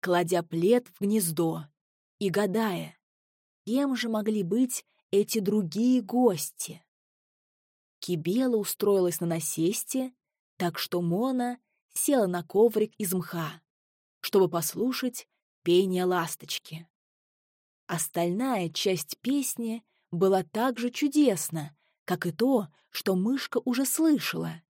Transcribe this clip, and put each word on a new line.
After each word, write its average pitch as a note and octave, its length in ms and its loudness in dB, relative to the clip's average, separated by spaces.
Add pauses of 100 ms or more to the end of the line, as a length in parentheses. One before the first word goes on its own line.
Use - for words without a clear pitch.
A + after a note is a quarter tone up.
кладя F3 400 0
плед F#3+ 460 2
в - 100 -20
гнездо E3+ 640 -2 (560)
и G3 100 0
гадая, F#3+ 720 -2 (640)
кем C4 300 0
же A3+ 140 -4
могли G#3+ 340 -2
быть A#3+ 420 0 (260)
эти G#3 280 2
другие G#3+ 640 2
гости. G3+ 840 0 (1160)
Кибела G3 580 0
устроилась G3 640 2
на E3+ 60 -2
насесте, F3 840 -2 (440)
так F3 200 -4
что - 240 -4
Мона B3 560 -2 (360)
села B3+ 340 2
на F3 160 -4
коврик A3 540 2
из F#3+ 160 -4
мха, E3 480 -6 (580)
чтобы F#3+ 300 4
послушать A#3 760 -4 (380)
пение F3+ 400 4
ласточки. E3 840 -4 (1000)
Остальная F3 840 -2
часть - 500 -2
песни A#3 680 -4 (260)
была F#3+ 320 2
так A#3 360 -2
же A#3+ 100 -2
чудесна, A#3+ 880 0 (260)
как F3 220 -4
и E3+ 80 -2
то, A#3+ 340 2 (220)
что - 260 -2
мышка A#3 480 -2
уже B3+ 220 0
слышала. E3+ 840 0